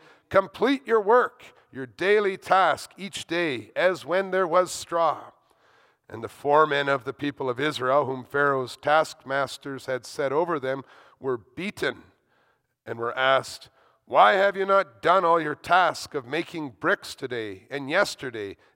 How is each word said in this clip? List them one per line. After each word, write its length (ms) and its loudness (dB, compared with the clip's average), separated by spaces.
"Complete 560 0
your 140 2
work, 440 0
your 160 -10
daily 520 0
task 580 2
each 300 -12
day, 500 -4
as 280 0
when 260 -2
there 160 0
was 260 0
straw." 600 -4
And 160 -12
the 40 -10
foremen 600 2
of 160 -2
the 80 -6
people 380 -6
of 100 -6
Israel, 460 0
whom 180 -6
Pharaoh's 540 -2
taskmasters 1080 -2
had 220 -6
set 260 -4
over 260 0
them, 240 -4
were 160 -4
beaten 720 -8
and 120 -8
were 180 -6
asked, 520 0
"Why 260 6
have 240 2
you 80 -2
not 380 0
done 240 4
all 120 4
your 160 -4
task 600 0
of 120 -6
making 440 -6
bricks 440 -4
today 540 -8
and 220 -8
yesterday, 680 -4